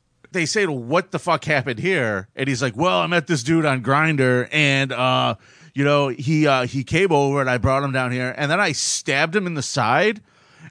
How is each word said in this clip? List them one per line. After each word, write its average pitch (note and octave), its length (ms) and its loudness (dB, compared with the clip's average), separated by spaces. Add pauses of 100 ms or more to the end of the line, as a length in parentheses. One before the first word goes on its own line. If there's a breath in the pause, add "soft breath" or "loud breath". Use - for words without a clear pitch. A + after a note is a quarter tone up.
(320)
They F3 120 -2
say, G3+ 220 0
"Well, D3 120 -2
what D3 340 -2
the D3+ 60 -2
fuck D#3+ 260 -2
happened C3+ 340 -2
here?" B2 580 -2
And C3 120 -4
he's B2 120 -2
like, A#2+ 160 -2
"Well, F3+ 220 0
I E3 80 0
met E3+ 200 0
this D3 160 0
dude D#3+ 220 2
on C3 180 0
Grindr, C3+ 720 2
and, C#3 400 2
uh, B2+ 440 0 (380 loud breath)
you C#3 100 0
know, C#3+ 240 2
he, D3+ 380 0
uh, C3 200 2
he C3 180 -4
came F3 280 2
over, C#3+ 280 2
and C3 80 -2
I B2+ 100 2
brought C3+ 260 0
him C3+ 80 -4
down B2+ 200 -2
here, B2+ 240 -4
and C#3+ 140 -2
then F3+ 100 0
I F3+ 120 0
stabbed D3+ 640 -2
him G3 100 -2
in E3+ 80 -6
the C#3 80 -4
side, D#3 580 0 (500 loud breath)